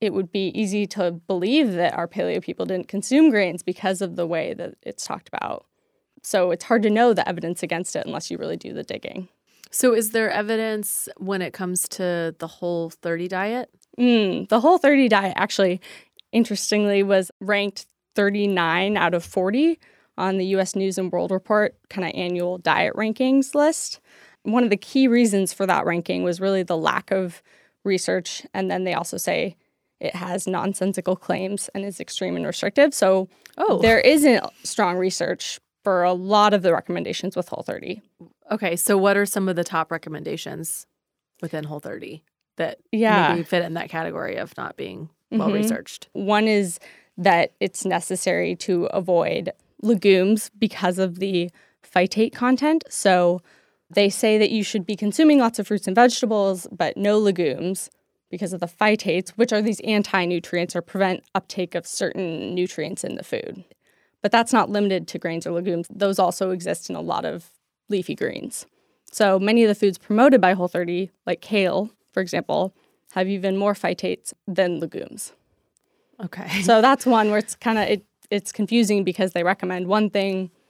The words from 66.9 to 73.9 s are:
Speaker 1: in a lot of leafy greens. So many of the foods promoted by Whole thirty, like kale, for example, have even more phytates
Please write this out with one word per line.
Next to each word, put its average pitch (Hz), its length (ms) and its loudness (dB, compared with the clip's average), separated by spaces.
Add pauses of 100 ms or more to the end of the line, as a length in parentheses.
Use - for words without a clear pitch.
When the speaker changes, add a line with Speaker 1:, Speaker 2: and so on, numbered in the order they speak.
Speaker 1:
in 175 60 -8
a 165 40 -8
lot 170 240 -4
of 165 260 -8 (380)
leafy 202 280 -4
greens. - 500 -8 (460)
So 190 260 4
many 214 240 4
of 220 60 6
the 202 80 4
foods 196 220 2
promoted 240 420 6
by 185 140 6
Whole 180 140 -2
thirty, 175 420 -4 (140)
like 180 160 -4
kale, 196 500 0 (220)
for 190 80 -2
example, 175 540 -2 (380)
have 190 160 -2
even 190 280 -2
more 202 180 0
phytates - 580 -6 (160)